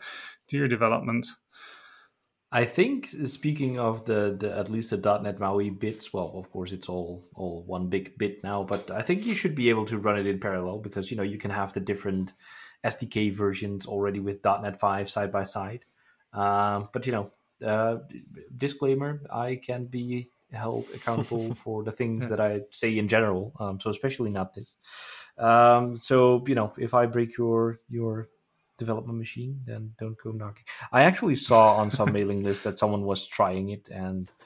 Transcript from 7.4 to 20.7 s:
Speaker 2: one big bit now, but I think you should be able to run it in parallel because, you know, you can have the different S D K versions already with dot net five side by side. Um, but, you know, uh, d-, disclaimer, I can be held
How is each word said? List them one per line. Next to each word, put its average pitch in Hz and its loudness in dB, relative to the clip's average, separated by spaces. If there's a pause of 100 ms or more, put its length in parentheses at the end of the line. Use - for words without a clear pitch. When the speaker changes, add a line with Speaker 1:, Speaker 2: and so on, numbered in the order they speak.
Speaker 2:
one 92 -4
big 95 -4
bit 101 -4
now, 98 -4
but 101 -6
I 110 -4
think 185 0
you 226 -2
should 180 -2
be 120 4
able 110 2
to 110 -4
run 104 2
it 98 0
in 98 0
parallel 95 -4
because, 101 -8
you 117 -6
know, 104 -2
you 101 -4
can 101 -6
have 98 -4
the 101 -4
different 95 -4 (500)
S 110 0
D 117 -8
K 107 0
versions 98 -2
already 101 -2
with 98 -6
dot 101 2
net 101 -6
five 101 0
side 101 -4
by 98 -2
side. 101 -8 (480)
Um, 101 0
but, 120 -4
you 127 0
know, 101 -2 (340)
uh, 113 2
d-, - -18 (340)
disclaimer, 139 0 (100)
I 123 -2
can 123 -6
be 123 -6 (220)
held 113 -6